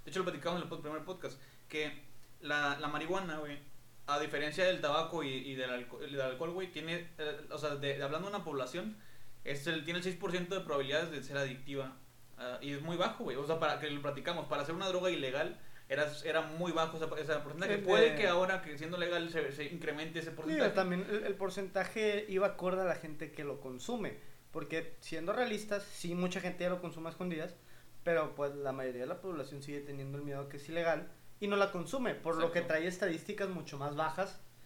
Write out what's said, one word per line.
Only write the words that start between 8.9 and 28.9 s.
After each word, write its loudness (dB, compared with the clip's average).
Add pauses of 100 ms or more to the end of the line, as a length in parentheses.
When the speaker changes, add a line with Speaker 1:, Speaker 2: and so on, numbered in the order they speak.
Speaker 1:
es -2
el, 0
tiene -2
el -2
seis 0
por -2
ciento 0
de 0
probabilidades 2
de -4
ser -6
adictiva. -2 (420)
Ah, -6
y -4
es -2
muy 0
bajo, 2
güey. 0
O -2
sea, 4
para 4
que -2
lo -2
platicamos, -2
para 0
ser -2
una 0
droga 4
ilegal, 0 (300)
era, 2 (140)
era 4
muy 0
bajo 4
esa, 0 (100)
ese 2
porcentaje. 0
Speaker 2:
El 2
Speaker 1:
Puede 10
Speaker 2:
de 2
Speaker 1:
que 6
ahora, 6
que -6
siendo -4
legal, 2
se, 0
se -4
incremente -4
ese -4
Speaker 2:
Digo, -6
Speaker 1:
porcentaje. 4
Speaker 2:
también 4
el, 0
el 0
porcentaje 0
iba 4
acorde 0
a 2
la 4
gente -6
que -8
lo -4
consume. -4 (320)
Porque, -4
siendo -2
realistas, 0
sí, -4
mucha 0
gente -2
ya 4
lo 0
consume -6
a -4
escondidas, -4 (500)
pero, 4
pues, 0
la 0
mayoría -2